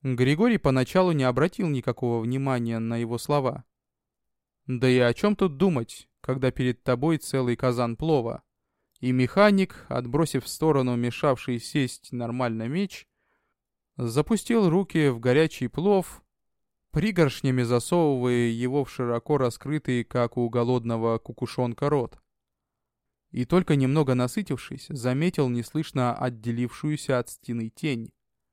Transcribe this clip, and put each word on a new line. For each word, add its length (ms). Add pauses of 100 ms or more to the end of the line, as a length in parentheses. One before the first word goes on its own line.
Григорий 560
поначалу 540
не 140
обратил 420
никакого 540
внимания 580
на 160
его 220
слова. 480 (1000)
«Да 220
и 120
о 140
чем 220
тут 220
думать, 500 (140)
когда 300
перед 320
тобой 340
целый 400
казан 400
плова?» 460 (560)
И 140
механик, 760
отбросив 560
в 60
сторону 480
мешавший 640
сесть 520
нормально 560
меч, 400 (880)
запустил 760
руки 380
в 120
горячий 500
плов, 520 (680)
пригоршнями 720
засовывая 840
его 360
в 80
широко 460
раскрытый, 680
как 340
у 120
голодного 680
кукушонка, 720
рот. 320 (1120)
И 140
только 320
немного 380
насытившись, 720
заметил 580
неслышно 680
отделившуюся 1040
от 100
стены 400
тень. 420 (420)